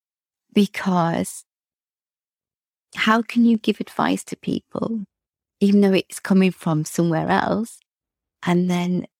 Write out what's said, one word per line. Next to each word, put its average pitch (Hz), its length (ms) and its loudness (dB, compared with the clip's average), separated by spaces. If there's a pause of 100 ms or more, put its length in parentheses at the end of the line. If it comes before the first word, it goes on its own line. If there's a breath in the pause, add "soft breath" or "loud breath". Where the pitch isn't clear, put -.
(540)
Because 180 920 0 (1500)
how 220 260 0
can 233 240 0
you 233 120 4
give - 220 -2
advice - 460 -4
to - 100 -12
people, - 720 -8 (540)
even 202 220 4
though 196 120 4
it's - 260 -2
coming 190 320 2
from 156 340 -2
somewhere 160 440 -2
else? 196 500 -2 (680)
And 175 240 2
then 175 360 -2 (140)